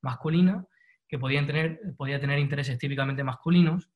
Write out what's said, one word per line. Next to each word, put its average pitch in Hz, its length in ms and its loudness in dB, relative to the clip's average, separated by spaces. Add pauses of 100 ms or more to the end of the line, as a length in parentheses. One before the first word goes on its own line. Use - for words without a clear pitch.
masculina, 165 640 2 (420)
que - 100 -10
podían 139 300 -2
tener, 160 320 -2 (180)
podía 139 220 -4
tener 139 180 0
intereses 139 400 -2
típicamente 139 460 -4
masculinos 165 720 2